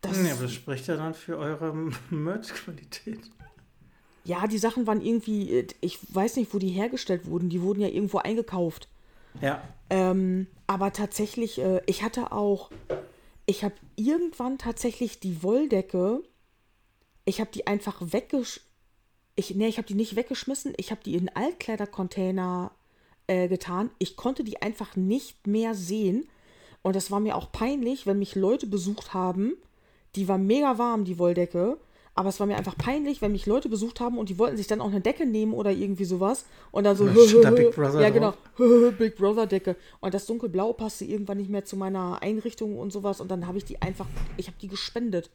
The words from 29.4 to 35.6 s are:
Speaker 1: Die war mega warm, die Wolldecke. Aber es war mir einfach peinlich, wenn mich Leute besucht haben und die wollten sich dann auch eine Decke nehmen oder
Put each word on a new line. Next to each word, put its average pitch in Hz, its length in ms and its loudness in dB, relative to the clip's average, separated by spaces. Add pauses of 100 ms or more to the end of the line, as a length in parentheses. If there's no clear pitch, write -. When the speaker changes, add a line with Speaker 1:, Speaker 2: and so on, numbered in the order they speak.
Speaker 1:
Die 196 120 -2
war 190 100 2
mega 233 400 4
warm, 233 280 0
die 180 120 -6
Wolldecke. 175 600 2 (380)
Aber 190 140 0
es 190 120 -8
war 202 40 0
mir 208 120 0
einfach 196 200 -6
peinlich, 285 440 -2
wenn 208 100 0
mich - 160 -2
Leute 247 220 2
besucht 220 320 -4
haben 240 180 -2
und 214 100 -4
die 185 80 -6
wollten 226 200 2
sich 208 100 -6
dann 214 140 0
auch 214 100 -2
eine 202 100 0
Decke 277 240 0
nehmen 220 280 0
oder 202 180 0